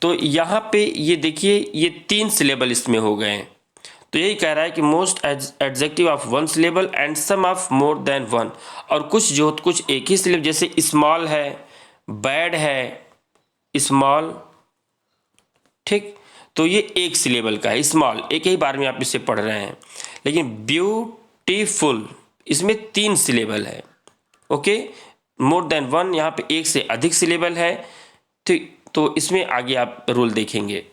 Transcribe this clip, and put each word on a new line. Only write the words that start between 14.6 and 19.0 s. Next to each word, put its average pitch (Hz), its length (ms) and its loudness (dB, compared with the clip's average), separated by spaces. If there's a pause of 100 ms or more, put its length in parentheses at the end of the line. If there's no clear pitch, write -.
ठीक, 202 280 -2 (420)
तो 160 100 2
ये 196 140 4 (160)
एक 180 200 -2
सिलेबल 113 400 0
का 110 140 -2
है, 120 120 0
स्मॉल, 135 400 2 (100)
एक 156 140 -2
ही 185 100 4
बार 139 220 0
में 139 80 0
आप 131 160 -4